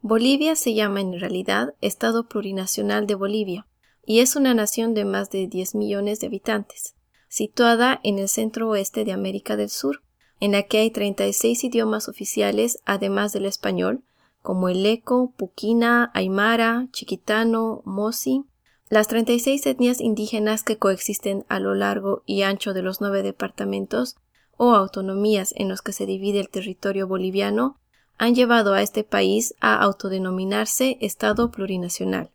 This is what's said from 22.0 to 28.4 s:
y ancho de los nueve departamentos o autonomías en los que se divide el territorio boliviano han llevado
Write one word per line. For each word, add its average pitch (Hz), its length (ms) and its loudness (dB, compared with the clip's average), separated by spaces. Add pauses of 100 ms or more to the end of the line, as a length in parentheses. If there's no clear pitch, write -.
y 196 160 -2
ancho 196 320 0
de 185 80 -2
los 185 220 -4
nueve 196 200 0
departamentos 196 960 -4 (400)
o 240 160 6
autonomías 196 840 0
en 196 120 -2
los 190 140 -6
que 202 100 -8
se 196 140 -6
divide 196 340 0
el 190 80 -4
territorio 190 580 -4
boliviano 196 680 0 (420)
han 233 160 4
llevado 233 400 4